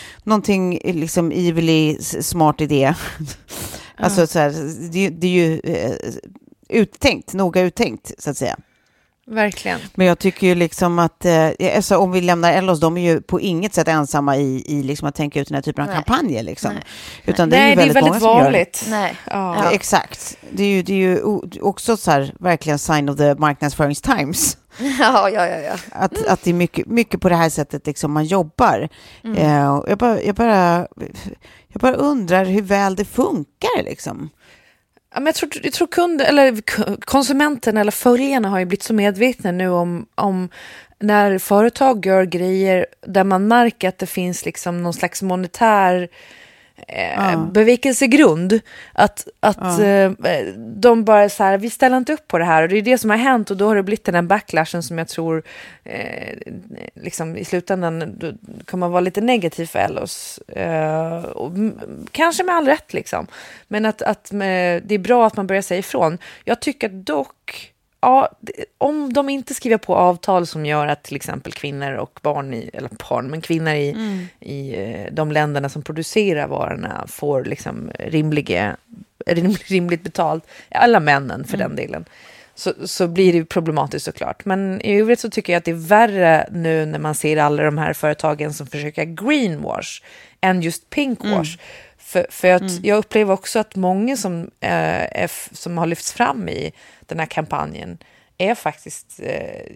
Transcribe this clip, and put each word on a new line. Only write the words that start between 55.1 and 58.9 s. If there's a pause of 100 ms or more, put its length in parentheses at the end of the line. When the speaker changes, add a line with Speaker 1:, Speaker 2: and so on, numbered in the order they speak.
Speaker 3:
eh, (580)
liksom
i
slutändan
då (320)
kommer
vara